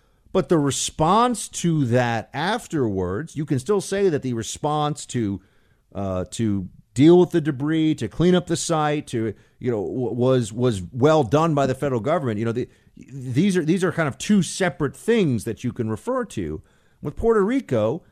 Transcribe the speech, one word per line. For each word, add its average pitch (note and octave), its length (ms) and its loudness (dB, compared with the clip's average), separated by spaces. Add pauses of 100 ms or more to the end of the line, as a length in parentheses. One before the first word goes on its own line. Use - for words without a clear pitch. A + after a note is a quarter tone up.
(320)
But - 180 0
the E3+ 80 6
response E3+ 920 0
to D#3 380 0
that A#2 480 0
afterwards, C3 1000 -2
you D3+ 100 -4
can C#3 120 0
still G3 220 0
say G3 300 0
that C#3+ 100 0
the B2+ 140 -4
response D3 720 -4
to, G2+ 340 -4 (540)
uh, F#2 380 -4
to G2+ 360 -2 (240)
deal E3 260 8
with F3 120 4
the E3+ 100 0
debris, D#3 540 -2
to A2 140 -6
clean F3 260 2
up F3 120 0
the E3+ 100 -2
site, D3+ 520 -2
to, A2+ 240 -4 (260)
you B2 120 -4
know, G#2+ 120 -2
w-, G#2 300 -4
was, B2 400 2
was A2+ 300 0 (100)
well D3+ 300 4
done D3+ 320 2
by C#3 100 2
the C3 100 0
federal B2+ 280 -2
government. C3 360 -2
You A2+ 80 -4
know, A2+ 60 -2
the, A#2+ 160 -4 (280)
these C3+ 600 -2
are, E3+ 80 0
these E3+ 180 2
are F3+ 100 0
kind D#3 160 -2
of - 100 -8
two G#3 240 2
separate E3+ 520 -2
things E3 500 0
that A2+ 200 -8
you A#2 80 -2
can A2 160 -4
refer A#3+ 380 -4
to. D#2 360 -8 (380)
With D3 160 -10
Puerto A3 260 2
Rico, E3 680 0